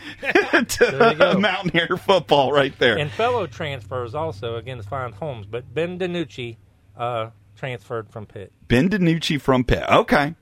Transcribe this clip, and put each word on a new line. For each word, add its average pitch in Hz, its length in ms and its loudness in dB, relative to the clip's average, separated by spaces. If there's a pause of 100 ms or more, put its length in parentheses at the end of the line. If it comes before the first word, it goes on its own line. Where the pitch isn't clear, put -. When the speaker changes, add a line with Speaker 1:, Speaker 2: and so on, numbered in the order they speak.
Speaker 1:
<laughs> - 180 -16
to 277 440 2 (140)
Speaker 2:
There 226 320 4
you - 40 -2
go. 185 220 2
Speaker 1:
Mountaineer 185 600 0
football 147 540 2
right 139 280 2
there. 120 180 4
Speaker 2:
And 147 140 -2
fellow 233 340 -2
transfers 131 720 -8
also, 151 400 -6
again, 120 260 -10
find 120 320 -8
homes, 117 320 -10
but 117 300 -12
Ben 170 240 -4
DiNucci, 165 580 -6 (400)
uh, 117 320 -4 (260)
transferred 120 540 -10
from 107 160 -14
Pitt. 98 260 -18 (160)
Speaker 1:
Ben 165 220 4
DiNucci 165 500 0
from 131 240 2
Pitt. - 240 2
Okay. 151 540 4